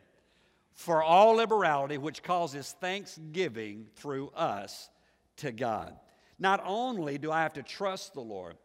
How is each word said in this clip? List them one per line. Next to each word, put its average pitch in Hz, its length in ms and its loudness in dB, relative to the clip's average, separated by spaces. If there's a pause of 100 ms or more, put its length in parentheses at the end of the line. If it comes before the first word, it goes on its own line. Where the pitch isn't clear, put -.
(720)
"For 160 320 0
all 190 300 10
liberality, 175 640 2
which 139 260 -8
causes 165 480 -4
thanksgiving 156 1200 -8
through 139 340 -8
us 107 600 -6 (480)
to 143 140 -6
God." 110 480 -4 (400)
Not 190 240 2
only 196 540 -4
do 156 160 -4
I 160 80 2
have 156 120 -2
to 139 100 -12
trust - 500 -8
the 139 80 -12
Lord 92 440 -12